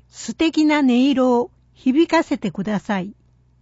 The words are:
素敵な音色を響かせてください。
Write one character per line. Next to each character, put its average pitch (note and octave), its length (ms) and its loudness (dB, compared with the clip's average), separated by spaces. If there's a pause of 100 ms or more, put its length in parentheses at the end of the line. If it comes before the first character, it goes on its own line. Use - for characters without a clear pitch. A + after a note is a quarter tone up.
素 - 260 -12
敵 D#4+ 300 0
な D4+ 160 2
音 C4 100 2
色 B3+ 480 2
を A#3+ 120 -4 (220)
響 D4 360 0
か E4 140 2
せ D4 140 -4
て G3+ 140 -6
く F#3+ 140 -8
だ G#3 160 -4
さ G3 200 -4
い。 F#3+ 140 -10 (480)